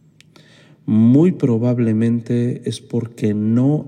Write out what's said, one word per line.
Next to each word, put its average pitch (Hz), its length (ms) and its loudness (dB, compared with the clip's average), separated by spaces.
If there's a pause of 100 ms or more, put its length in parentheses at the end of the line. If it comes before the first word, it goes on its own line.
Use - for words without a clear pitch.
(840)
Muy 120 480 4
probablemente 117 1300 -2
es 117 140 -8
porque 113 540 -6
no 120 540 0